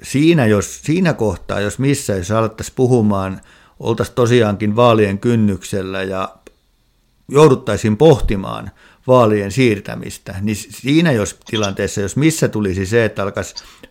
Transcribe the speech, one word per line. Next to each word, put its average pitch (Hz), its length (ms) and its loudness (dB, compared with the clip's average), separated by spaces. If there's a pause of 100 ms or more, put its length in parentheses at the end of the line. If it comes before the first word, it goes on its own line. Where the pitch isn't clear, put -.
siinä, 147 440 2
jos, 104 360 0
siinä 170 300 0
kohtaa, 101 480 -4
jos 104 180 -4
missä, 135 360 -2
jos 92 160 -6
alettaisiin 110 460 -4
puhumaan, 107 640 0 (400)
oltaisiin 117 340 -4
tosiaankin 107 640 0
vaalien 110 420 2
kynnyksellä 98 840 -2
ja 95 320 -6 (960)
jouduttaisiin 117 680 2
pohtimaan 110 760 2 (360)
vaalien 107 460 2
siirtämistä, 110 880 -4
niin 104 160 -2
siinä 151 560 0
jos 104 240 0 (140)
tilanteessa, 101 500 -2
jos 98 160 -4
missä 147 320 2
tulisi 98 380 -2
se, 117 180 2
että 104 180 -4
alkaisi 98 320 -6 (360)